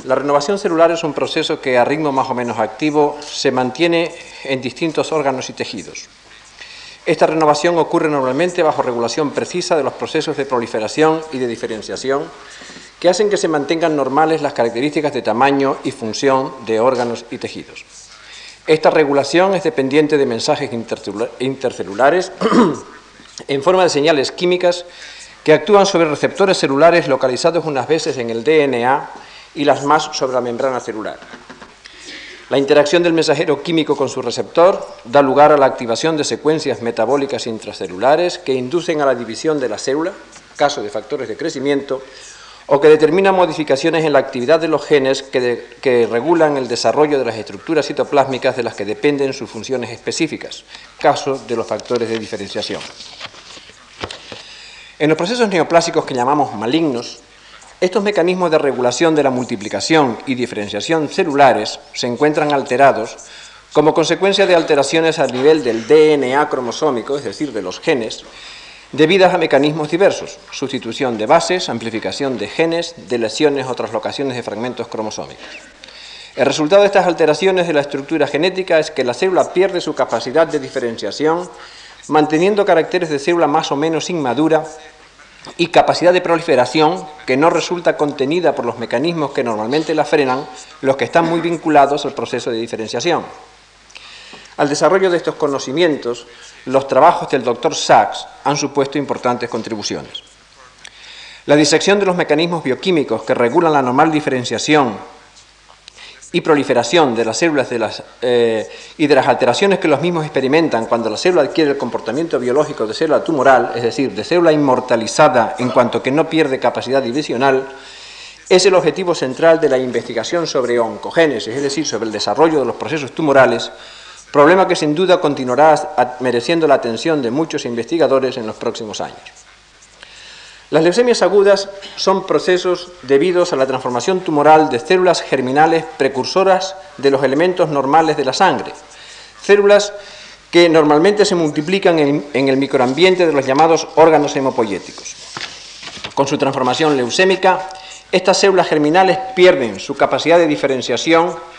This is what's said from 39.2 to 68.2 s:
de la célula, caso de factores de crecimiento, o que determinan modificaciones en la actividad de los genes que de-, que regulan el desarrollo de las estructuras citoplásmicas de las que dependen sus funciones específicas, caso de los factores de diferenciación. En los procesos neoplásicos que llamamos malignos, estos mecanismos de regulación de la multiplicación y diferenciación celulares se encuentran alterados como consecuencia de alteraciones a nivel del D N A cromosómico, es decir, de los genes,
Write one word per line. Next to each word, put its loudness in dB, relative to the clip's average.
de -4
la -8
célula, -4
caso 0
de -8
factores -8
de -10
crecimiento, -4
o 2
que 8
determinan 4
modificaciones 0
en 0
la 4
actividad 0
de -4
los -2
genes 2
que -4
de-, -4
que 2
regulan 2
el -4
desarrollo 0
de 0
las -4
estructuras -4
citoplásmicas -2
de -4
las -6
que -8
dependen -2
sus -12
funciones -8
específicas, -8
caso 0
de -4
los -4
factores -4
de -4
diferenciación. -10
En 2
los 4
procesos -2
neoplásicos 0
que -8
llamamos 0
malignos, -2
estos 0
mecanismos 0
de 2
regulación 0
de 2
la 2
multiplicación -2
y -4
diferenciación -4
celulares 2
se -6
encuentran 0
alterados 0
como 2
consecuencia 2
de 4
alteraciones 2
a 2
nivel 2
del -2
D 6
N 0
A 2
cromosómico, -4
es -8
decir, -8
de -4
los -10
genes, -4